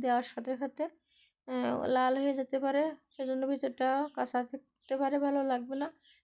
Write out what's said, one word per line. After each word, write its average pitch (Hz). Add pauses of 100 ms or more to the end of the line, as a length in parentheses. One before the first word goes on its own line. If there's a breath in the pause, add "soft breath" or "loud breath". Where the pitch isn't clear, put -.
দেওয়ার 247
সাথে 247
সাথে, 277 (640 soft breath)
আহ, 247 (120)
লাল 254
হয়ে 277
যেতে 262
পারে, 277 (280)
সেজন্য 262
ভিতরটা 269 (240)
কাঁচা 247
থাকতে -
পারে, 277
ভালো 277
লাগবে 254
না। 285 (360 soft breath)